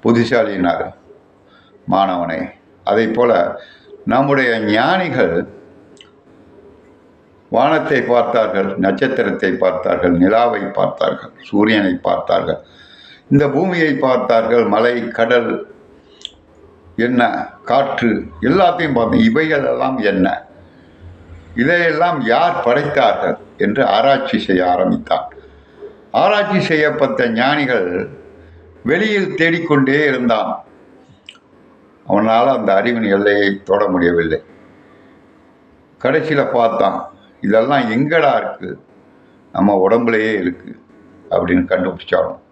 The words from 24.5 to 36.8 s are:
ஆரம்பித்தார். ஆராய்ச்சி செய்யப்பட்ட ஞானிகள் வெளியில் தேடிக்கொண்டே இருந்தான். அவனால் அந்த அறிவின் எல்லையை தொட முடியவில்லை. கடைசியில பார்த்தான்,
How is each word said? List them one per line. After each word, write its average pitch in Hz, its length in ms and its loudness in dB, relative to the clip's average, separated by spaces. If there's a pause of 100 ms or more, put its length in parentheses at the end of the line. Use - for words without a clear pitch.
ஆரம்பித்தார். - 640 -2 (800)
ஆராய்ச்சி 196 480 0
செய்யப்பட்ட 139 680 0
ஞானிகள் 117 960 -2 (600)
வெளியில் 190 500 0
தேடிக்கொண்டே 151 720 2
இருந்தான். 117 580 -2 (1400)
அவனால் 113 420 2
அந்த 110 260 0
அறிவின் 113 280 0
எல்லையை 101 600 2
தொட 101 260 0
முடியவில்லை. 85 540 0 (1600)
கடைசியில 143 500 0
பார்த்தான், - 580 0 (300)